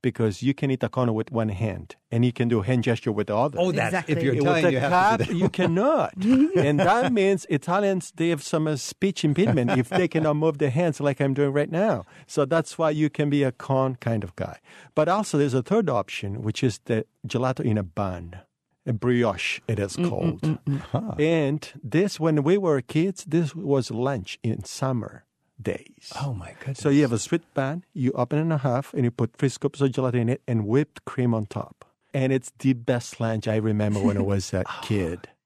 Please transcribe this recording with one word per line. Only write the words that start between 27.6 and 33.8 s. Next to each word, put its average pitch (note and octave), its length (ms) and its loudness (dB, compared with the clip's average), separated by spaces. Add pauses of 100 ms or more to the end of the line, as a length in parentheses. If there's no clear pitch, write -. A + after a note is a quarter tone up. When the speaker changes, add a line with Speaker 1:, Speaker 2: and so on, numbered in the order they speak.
Speaker 1:
you C3 200 0
open B2+ 260 0
it - 40 0
in E3 160 0
half, B2+ 340 -2
and C3+ 100 0
you A#2+ 80 2
put - 240 -2
three C#3 140 0
scoops - 320 -4
of C#3 100 2
gelato B2+ 240 0
in A#2 140 2
it B2+ 180 -2
and A2+ 180 0
whipped C3 400 -2
cream A#2+ 300 0
on G#2+ 120 -2
top. - 360 -10 (300)
And C3+ 180 0
it's C3+ 280 -2
the C3+ 140 4
best B2 460 -2
lunch A2+ 280 -2
I A2 100 2
remember G#2+ 420 0